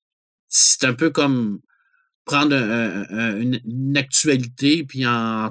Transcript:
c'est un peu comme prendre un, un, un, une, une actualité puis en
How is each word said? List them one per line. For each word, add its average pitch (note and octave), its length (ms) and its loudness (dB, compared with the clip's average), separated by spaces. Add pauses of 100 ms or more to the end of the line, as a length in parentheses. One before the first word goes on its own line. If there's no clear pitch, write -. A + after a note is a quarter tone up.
(480)
c'est - 360 4
un B2+ 100 2
peu D#3 160 0
comme C3 480 0 (680)
prendre C#3+ 320 2
un, A2 460 -2
un, G2+ 160 -10
un, A2+ 220 -2
une, B2+ 260 -2
une C3 300 -2
actualité C#3 880 0
puis C3 220 -6
en A2+ 440 -2